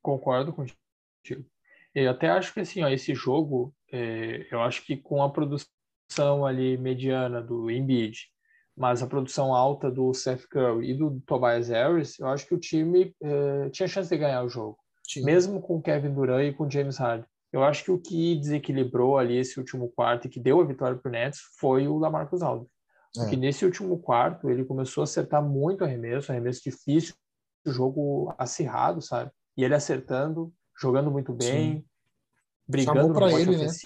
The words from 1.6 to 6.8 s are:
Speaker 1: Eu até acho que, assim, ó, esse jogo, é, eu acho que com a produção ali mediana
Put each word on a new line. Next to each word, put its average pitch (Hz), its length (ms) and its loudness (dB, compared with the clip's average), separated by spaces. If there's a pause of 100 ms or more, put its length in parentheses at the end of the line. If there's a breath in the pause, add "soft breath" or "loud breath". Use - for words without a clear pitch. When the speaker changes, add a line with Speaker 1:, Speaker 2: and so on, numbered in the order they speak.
Speaker 1:
Eu 131 160 2
até 147 180 0
acho 180 240 0
que, 220 80 -6
assim, 180 220 -4
ó, 147 60 2
esse 135 260 -2
jogo, 139 600 -2 (160)
é, 113 640 -6
eu 117 100 -2
acho 123 220 -2
que 139 120 -4
com 143 260 -2
a 143 80 2
produção 143 1120 -2
ali 131 320 0
mediana 127 680 -2